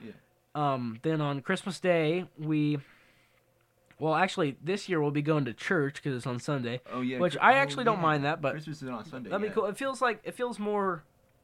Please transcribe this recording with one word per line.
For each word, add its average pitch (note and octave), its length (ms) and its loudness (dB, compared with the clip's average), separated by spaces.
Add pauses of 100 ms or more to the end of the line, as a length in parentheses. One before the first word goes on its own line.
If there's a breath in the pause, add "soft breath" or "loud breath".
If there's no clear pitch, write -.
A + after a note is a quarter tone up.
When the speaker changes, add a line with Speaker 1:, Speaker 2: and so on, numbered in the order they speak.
Speaker 1:
yeah. G#2 80 -14 (420)
Speaker 2:
Um, B2+ 480 -2
then D#3+ 200 0
on C#3+ 180 -2
Christmas F#3 400 -4
Day, E3+ 460 2 (120)
we, D3+ 400 2 (1200 soft breath)
well, D#3 160 2
actually, E3+ 480 2
this F#3 260 -4
year E3+ 120 2
we'll D3 100 2
be D3 120 0
going D3+ 220 2
to A#2+ 80 -2
church C#3+ 500 -2
'cause C#3+ 120 -2
it's B2 120 -6
on B2 120 -4
Sunday, B2 420 -2 (120)
Speaker 1:
Oh, B2+ 80 -4
yeah, B2+ 180 -2
Speaker 2:
which F3 180 2
Speaker 1:
Chri-, - 60 -4
Speaker 2:
I A#3 120 10
Speaker 1:
oh, C4+ 40 4
Speaker 2:
actually C#4 260 0
don't A3+ 140 4
Speaker 1:
yeah. F3 40 -2
Speaker 2:
mind D3+ 220 4
that, D#3+ 160 -2
but C3+ 120 0
Speaker 1:
Christmas D3+ 300 -10
is C3 60 -8
on A#2 160 -8
Sunday, C3 260 -10
Speaker 2:
that'd G3 120 -2
be G#3+ 60 0
Speaker 1:
yeah. - 60 -6
Speaker 2:
cool. G#3+ 120 2
It G3+ 100 -4
feels C4+ 240 -4
like, A#3+ 240 2
it - 100 -8
feels A#3+ 240 -6
more, G3+ 460 0 (400)